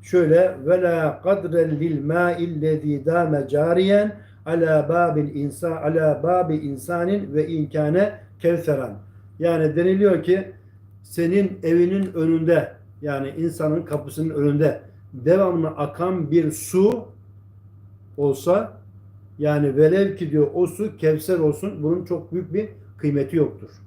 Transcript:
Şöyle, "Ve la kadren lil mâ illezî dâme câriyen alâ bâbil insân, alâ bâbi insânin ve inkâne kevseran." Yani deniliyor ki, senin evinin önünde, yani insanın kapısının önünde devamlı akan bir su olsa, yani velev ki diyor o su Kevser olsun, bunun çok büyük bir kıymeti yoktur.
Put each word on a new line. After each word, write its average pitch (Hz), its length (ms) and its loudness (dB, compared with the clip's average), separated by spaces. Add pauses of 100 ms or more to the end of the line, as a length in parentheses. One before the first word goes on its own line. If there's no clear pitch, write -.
Şöyle, 175 540 4 (100)
"Ve 180 160 4
la 165 400 0
kadren 165 580 0
lil 151 260 -2
mâ 175 260 2
illezî 151 760 -2
dâme 160 420 0
câriyen 190 680 2 (300)
alâ 156 440 0
bâbil 151 460 0
insân, 143 360 -6
alâ 156 520 0
bâbi 170 320 0
insânin 170 800 -4
ve 156 140 0
inkâne 160 640 0 (280)
kevseran." 156 520 -2 (480)
Yani 156 360 0
deniliyor 190 480 4
ki, 185 280 0 (520)
senin 180 600 0
evinin 175 500 2
önünde, 160 580 2 (300)
yani 139 360 -6
insanın 160 440 -2
kapısının 151 520 -6
önünde 147 480 2 (320)
devamlı 165 540 2
akan 160 640 -4
bir 156 200 2
su 214 540 0 (1120)
olsa, 170 560 0 (640)
yani 143 380 2
velev 190 380 4
ki 156 160 -6
diyor 147 220 4
o 175 140 2
su - 300 -6
Kevser 156 420 0
olsun, 156 440 -2
bunun 175 220 -2
çok 165 280 -8
büyük 175 200 -8
bir 214 160 -4 (280)
kıymeti 143 380 -2
yoktur. - 340 -2 (180)